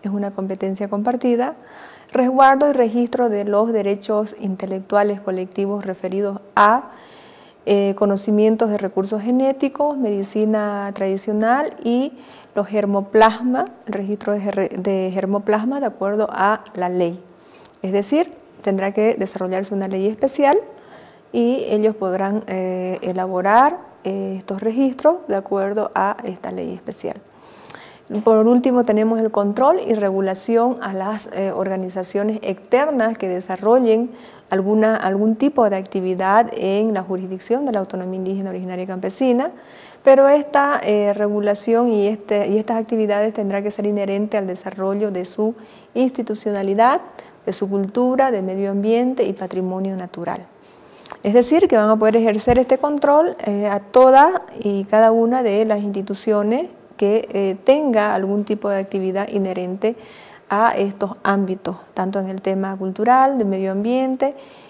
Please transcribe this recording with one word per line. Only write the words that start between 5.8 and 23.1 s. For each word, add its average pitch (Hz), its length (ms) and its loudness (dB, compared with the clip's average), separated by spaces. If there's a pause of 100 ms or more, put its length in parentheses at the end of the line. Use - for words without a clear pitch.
referidos 196 560 -6 (160)
a, 220 340 4 (760)
eh, 202 300 2
conocimientos 214 720 2
de 208 80 -2
recursos 196 420 -4
genéticos, 269 800 0
medicina 208 960 -2
tradicional 214 800 -2 (100)
y 247 280 0 (420)
los 202 120 0
germoplasma, 220 1000 2 (180)
el 214 60 -8
registro 202 400 -4
de 208 80 -2
ger-, 196 300 -4
de 185 420 -4
germoplasma 208 680 -2
de 262 60 -2
acuerdo 208 440 -2
a 208 340 0 (100)
la 180 140 -4
ley. 180 340 -2 (600)
Es 190 100 -6
decir, 285 400 0 (300)
tendrá 196 300 -2
que 220 240 2
desarrollarse 190 580 -4
una 196 120 -4
ley 190 200 -2
especial 269 520 2 (720)
y 240 380 0
ellos 214 260 2
podrán, 196 520 -2
eh, 185 560 -4
elaborar, 190 760 2 (280)